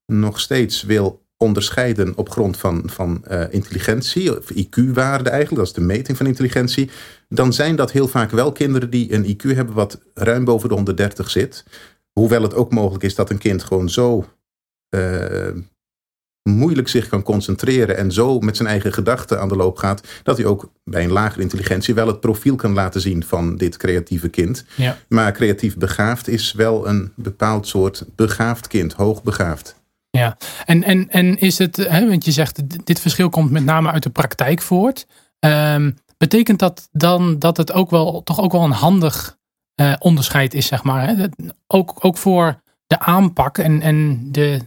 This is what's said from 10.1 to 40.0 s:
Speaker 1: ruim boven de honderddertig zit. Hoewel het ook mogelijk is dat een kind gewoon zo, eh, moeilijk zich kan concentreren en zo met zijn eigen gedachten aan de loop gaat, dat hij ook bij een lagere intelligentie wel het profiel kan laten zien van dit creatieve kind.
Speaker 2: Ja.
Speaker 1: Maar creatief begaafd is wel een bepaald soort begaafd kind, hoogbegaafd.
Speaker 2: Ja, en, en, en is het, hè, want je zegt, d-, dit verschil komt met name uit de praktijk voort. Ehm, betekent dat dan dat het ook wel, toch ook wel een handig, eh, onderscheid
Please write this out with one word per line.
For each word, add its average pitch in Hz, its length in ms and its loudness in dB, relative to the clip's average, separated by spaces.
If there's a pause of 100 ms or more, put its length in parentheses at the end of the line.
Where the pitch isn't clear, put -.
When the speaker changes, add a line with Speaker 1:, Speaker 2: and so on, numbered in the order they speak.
Speaker 1:
ruim 117 300 0
boven 117 240 2
de 107 60 0
honderddertig 98 560 -2
zit. - 340 -2 (480)
Hoewel 113 300 2
het 135 120 0
ook 120 160 0
mogelijk 98 340 0
is 98 100 -2
dat - 160 -2
een 98 80 -2
kind 95 240 0
gewoon 92 260 -2
zo, 120 380 0 (640)
eh, 92 600 -4 (960)
moeilijk 123 460 2
zich 117 200 0
kan - 140 -2
concentreren 104 720 0
en 95 160 -2
zo 120 260 2
met 107 180 -2
zijn 113 120 -2
eigen 101 240 -2
gedachten 113 480 -2
aan 95 80 -4
de 98 80 -2
loop 92 200 0
gaat, 101 300 -4 (160)
dat 135 140 0
hij 110 100 -2
ook 101 240 -2 (140)
bij 85 200 -4
een 87 80 0
lagere 104 300 0
intelligentie 95 520 -2
wel 113 120 2
het 107 140 -2
profiel 120 360 0
kan 113 160 0
laten 95 280 -2
zien 85 240 -2
van 85 320 -2
dit 90 200 -2
creatieve 87 520 -2
kind. 90 360 -6 (120)
Speaker 2:
Ja. 127 220 -2 (100)
Speaker 1:
Maar 110 240 2
creatief 104 440 -2
begaafd 107 520 -2
is 113 240 -2
wel 110 360 0
een 101 280 -2
bepaald 107 500 -4
soort 95 380 -2 (120)
begaafd 113 500 -2
kind, 85 260 -2
hoogbegaafd. 101 840 -4 (340)
Speaker 2:
Ja, 120 260 0 (280)
en, 170 200 4
en, 190 260 0
en 180 280 2
is 190 200 2
het, 180 180 0
hè, 190 320 2
want 185 160 2
je 165 60 0
zegt, 147 240 0 (140)
d-, 170 180 -10
dit 170 140 0
verschil 175 280 0
komt 160 220 2
met 143 140 2
name 160 260 2
uit 156 120 0
de 139 80 -4
praktijk 151 520 0
voort. 208 440 0 (320)
Ehm, 151 520 2 (260)
betekent 214 420 4
dat - 340 -2
dan 175 460 2
dat 165 180 2
het 160 160 0
ook 185 180 2
wel, 170 320 0
toch - 180 -4
ook 185 120 2
wel 170 120 4
een 147 60 2
handig, 165 680 2 (380)
eh, 143 240 2
onderscheid 139 560 2